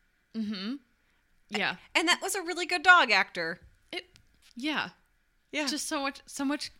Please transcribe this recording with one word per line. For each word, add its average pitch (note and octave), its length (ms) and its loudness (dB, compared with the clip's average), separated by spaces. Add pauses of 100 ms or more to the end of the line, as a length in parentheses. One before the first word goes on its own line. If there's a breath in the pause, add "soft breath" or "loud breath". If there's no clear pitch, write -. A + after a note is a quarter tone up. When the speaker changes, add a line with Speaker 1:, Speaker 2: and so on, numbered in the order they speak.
(360)
Speaker 1:
Mm-hmm. G#3+ 380 -6 (720)
Yeah. F#3 280 -2 (200 loud breath)
Speaker 2:
And D#4+ 120 2
that F4 140 2
was G4+ 140 -2
a F#4 60 -4
really E4+ 240 -6
good F4 180 -2
dog E4+ 260 8
actor. F3+ 480 0 (340)
Speaker 1:
It, F4+ 120 -10 (500)
yeah. A#3+ 360 -4 (600)
Speaker 2:
Yeah. D4 160 -4
Speaker 1:
Just C#4 220 -4
so D4+ 120 -4
much, C#4 260 -4
so - 180 -6
much D4 360 -2